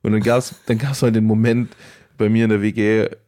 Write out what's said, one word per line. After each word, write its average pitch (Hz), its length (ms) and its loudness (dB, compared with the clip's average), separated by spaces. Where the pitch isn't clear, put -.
Und 107 100 -2
dann 107 100 0
gab's, 120 320 -2
dann 117 120 -2
gab's 135 240 -4
mal 120 100 2
den 110 120 2
Moment 113 500 0
bei 107 140 0
mir 113 140 2
in 110 60 0
der 104 120 2
W 104 100 -2
G 107 380 0